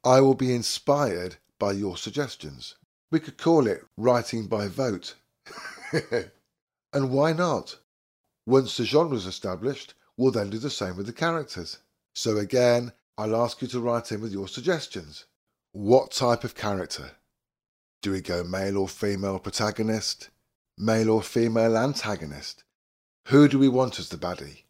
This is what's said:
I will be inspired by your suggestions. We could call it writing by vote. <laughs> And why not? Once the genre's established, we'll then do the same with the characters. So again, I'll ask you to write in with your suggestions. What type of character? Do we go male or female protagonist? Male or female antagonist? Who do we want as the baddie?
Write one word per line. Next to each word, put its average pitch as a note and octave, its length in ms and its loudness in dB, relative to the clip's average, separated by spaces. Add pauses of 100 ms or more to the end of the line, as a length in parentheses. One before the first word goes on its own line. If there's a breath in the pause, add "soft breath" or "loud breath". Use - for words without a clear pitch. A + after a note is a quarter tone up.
I C3 180 8
will C3+ 120 6
be B2+ 200 0
inspired A#2 840 -2 (220)
by G2+ 140 0
your G2 240 -4
suggestions. F#2 760 -8 (360)
We D#3+ 80 2
could - 180 -10
call D#3 300 4
it F#2+ 160 -2 (140)
writing A2+ 500 0
by G#2 200 -2
vote. G#2 520 -4
<laughs> - 1120 -8 (640)
And C3+ 180 0
why D3 200 4
not? D#3 460 -2 (680)
Once B2+ 300 4
the B2 80 -2
genre's C3 420 0
established, F#2+ 680 -6 (240)
we'll C3 140 4
then G#2 180 -2
do G#2+ 80 -6
the C3+ 120 -6
same F#2 280 -6
with G2+ 80 -8
the A#2 80 -10
characters. D#3+ 640 -6 (380)
So G#2+ 220 -2
again, A#2+ 540 2 (260)
I'll G#2+ 180 -2
ask A#2 260 0
you B2+ 80 -6
to B2 100 -4
write A#2 320 -2
in G#2 80 -6
with A2 140 -8
your G2 140 -6
suggestions. A#2+ 760 -6 (460)
What G#2 400 4
type A#2+ 320 0
of A#2+ 120 -10
character? F#2 560 -6 (880)
Do G2+ 100 -4
we F#2+ 80 -2
go F2 240 -4
male G2 340 -4
or F#2+ 120 0
female G2 500 -4
protagonist? G#2+ 920 -4 (480)
Male A2 340 2
or A2 100 4
female A2+ 560 2
antagonist? G2 840 -4 (640)
Who C#3+ 200 10
do C#3 100 4
we C3+ 120 6
want B2+ 300 0
as E2 100 -12
the E2+ 80 -10
baddie? D2 520 -10